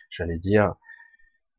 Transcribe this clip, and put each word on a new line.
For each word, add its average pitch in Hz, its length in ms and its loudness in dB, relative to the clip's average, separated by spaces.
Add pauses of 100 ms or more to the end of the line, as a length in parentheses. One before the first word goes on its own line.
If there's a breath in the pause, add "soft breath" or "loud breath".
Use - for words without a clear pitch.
j'allais 85 280 -6
dire, 98 380 2 (840 soft breath)